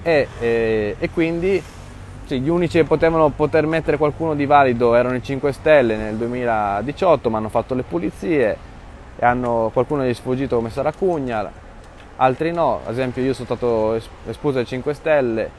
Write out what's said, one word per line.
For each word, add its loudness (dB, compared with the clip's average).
e, 2
eh, 0
e -4
quindi 0
sì, -4
gli -2
unici 0
che 6
potevano 4
poter 2
mettere 0
qualcuno 0
di 0
valido 6
erano 2
i -4
Cinque -2
Stelle 4
nel -4
duemiladiciotto, 0
ma 0
hanno -4
fatto 0
le -2
pulizie 0
e -2
hanno, 2
qualcuno 0
gli 2
è 0
sfuggito -2
come 0
Sara -4
Cugna, -2
altri 2
no. 0
Ad -6
esempio -4
io 0
sono -6
stato 0
es-, -6
espulso -4
dai 0
Cinque -6
Stelle 0